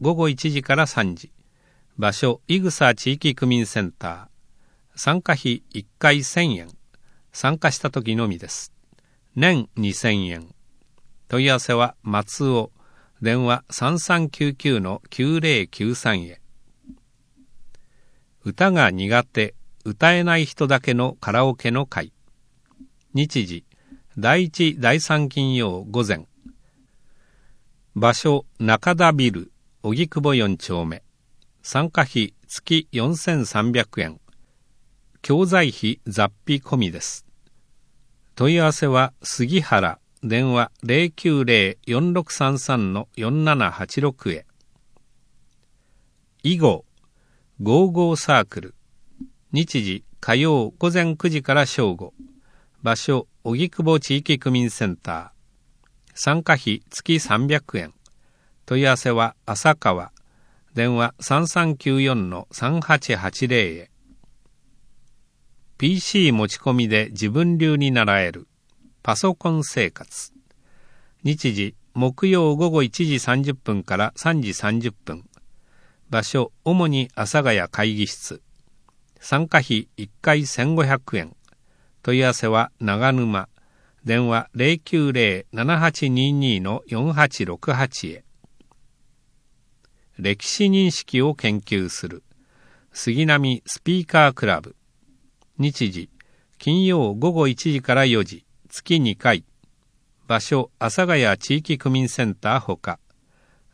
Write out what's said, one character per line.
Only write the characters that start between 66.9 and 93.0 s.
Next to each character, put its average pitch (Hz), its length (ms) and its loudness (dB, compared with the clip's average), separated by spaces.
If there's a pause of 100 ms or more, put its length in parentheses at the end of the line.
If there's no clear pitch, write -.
自 107 180 -2
分 165 300 2
流 156 180 2
に 139 140 2
習 107 300 4
え 87 120 -2
る。 - 140 -18 (560)
パ 113 120 0
ソ 185 200 -2
コ - 160 -4
ン 160 120 0
生 101 280 -2
活。 - 420 -16 (920)
日 147 300 0
時、 101 220 -4 (180)
木 127 360 0
曜 165 280 4
午 170 140 0
後 156 120 2
一 131 220 -2
時 143 140 0
三 131 240 2
十 139 120 -2
分 104 280 -4
か 95 160 -2
ら 107 180 -2
三 160 240 -2
時 101 140 -4
三 113 260 -2
十 113 120 -4
分。 - 360 -14 (800)
場 113 140 0
所、 127 300 -2 (120)
主 175 240 2
に 135 260 -2
阿 110 80 -6
佐 143 220 0
ヶ 120 80 2
谷 90 160 0
会 107 260 -2
議 104 120 -2
室。 - 340 -12 (800)
参 156 280 -2
加 160 100 4
費 123 300 -2 (100)
一 101 120 -12 (120)
回 151 240 2
千 143 300 -2
五 160 60 2
百 131 360 -2
円。 80 180 -10 (640)
問 123 140 0
い 131 80 2
合 127 40 2
わ 123 40 2
せ 113 160 -4
は 110 220 2 (100)
長 110 320 2
沼。 110 360 -2 (580)
電 120 220 2
話 117 260 0
零 147 240 2
九 151 340 0
零 104 400 2
七 135 260 0
八 156 300 0
二 131 240 2
二 131 280 0
の 98 260 -4
四 127 260 -2
八 143 320 2
六 90 280 -4
八 127 360 -2
へ。 80 160 -14 (1900)
歴 98 300 -2
史 - 200 0
認 190 240 4
識 - 300 -2
を 147 140 2
研 107 260 -2
究 95 300 -4
す - 180 -10
る。 87 140 -16 (720)
杉 131 340 -2